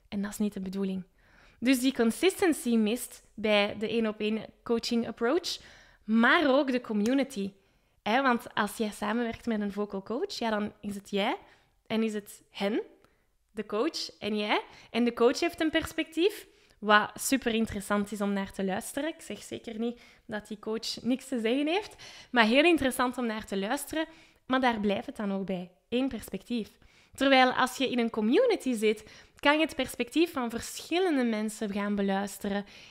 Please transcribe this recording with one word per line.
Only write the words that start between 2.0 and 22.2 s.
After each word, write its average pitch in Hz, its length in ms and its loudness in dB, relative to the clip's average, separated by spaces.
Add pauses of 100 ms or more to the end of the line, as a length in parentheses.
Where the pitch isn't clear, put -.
mist 226 480 -2 (100)
bij 208 440 2
de 214 120 -4
één-op-één 214 560 -2 (180)
coaching 233 440 0
approach, 240 500 -2 (460)
maar 262 460 6
ook 262 220 4
de 247 100 0
community. 220 720 0 (520)
Hè, 226 180 2
want 247 320 0
als 208 240 -2
jij 214 140 -2
samenwerkt 226 540 -4
met 220 160 0
een 208 100 -2
vocal 196 320 -6
coach, 262 300 -6
ja, 233 160 -4
dan 208 320 -2
is 202 140 -8
het 202 140 -12
jij 214 280 0 (500)
en 220 160 0
is 220 100 -2
het 208 360 -12
hen, 214 320 -2 (720)
de 214 140 -10
coach 220 540 -4
en 214 180 -4
jij. 214 240 0 (300)
En 233 120 0
de 233 100 2
coach 254 260 4
heeft 339 220 -2
een 320 80 2
perspectief, 320 760 -2 (320)
wat 208 340 4
super - 400 0
interessant 208 580 -2
is 208 100 -8
om 202 120 0
naar 196 180 -4
te - 120 -6
luisteren. 226 460 -4
Ik 285 120 -10
zeg 208 220 -12
zeker 220 360 -10
niet 233 220 -6 (240)
dat 208 220 -10
die 208 120 -10
coach - 420 -6
niks - 260 -2
te 247 120 -2
zeggen 254 280 0
heeft, 381 280 -2 (360)